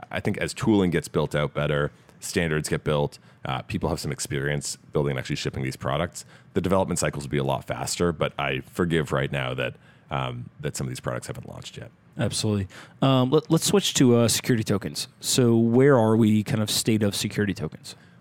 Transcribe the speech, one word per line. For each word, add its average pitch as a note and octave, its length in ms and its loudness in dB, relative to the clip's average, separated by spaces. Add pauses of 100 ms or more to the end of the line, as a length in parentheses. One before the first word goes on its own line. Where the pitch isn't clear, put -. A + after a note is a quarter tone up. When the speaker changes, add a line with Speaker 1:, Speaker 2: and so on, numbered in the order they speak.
Speaker 1:
I G2 120 -6
think G2 160 -4
as - 160 -6
tooling G2 380 2
gets D#2 180 -2
built D2+ 260 -2
out D2 180 -2
better, D2 380 -2 (300)
standards D#2 480 -2
get D#2 160 -4
built, D2 340 -2 (240)
uh, C2 200 -6
people - 260 -4
have D#2+ 100 -4
some D2+ 140 -6
experience C#2+ 640 -6 (160)
building C#2+ 180 0
and C2 80 -4
actually C#2+ 160 -6
shipping C#2 280 -6
these C2 120 -6
products, D2 480 -4 (300)
the F#2+ 80 0
development F2+ 380 0
cycles D2 260 -4
will C2 40 -10
be D2 80 -2
a C#2 60 0
lot C2+ 220 -2
faster. C2+ 480 -2
But D2 260 -2
I C2+ 220 -2
forgive E2 500 -2
right C#2 200 -2
now C2 220 -4
that, B1+ 220 -6 (340)
um, B1+ 400 -6 (120)
that D2 160 -6
some C2+ 100 -6
of B1 40 -6
these B1 100 -12
products B1 260 -6
haven't - 220 -12
launched - 260 -16
yet. - 160 -16 (260)
Speaker 2:
Absolutely. G#2 500 -2 (340)
Um, C3 280 4
let, D3+ 220 2
let's D#3+ 140 2
switch - 300 2
to, B2 200 8
uh, A#2 140 6
security A2+ 340 0
tokens. - 460 -4 (100)
So A#2 360 4
where A#2+ 440 6
are A2 160 6
we G#2+ 280 6
kind A2 200 -2
of G#2+ 80 -4
state A2 320 2
of G2+ 100 2
security G#2 400 -2
tokens? - 420 -10 (260)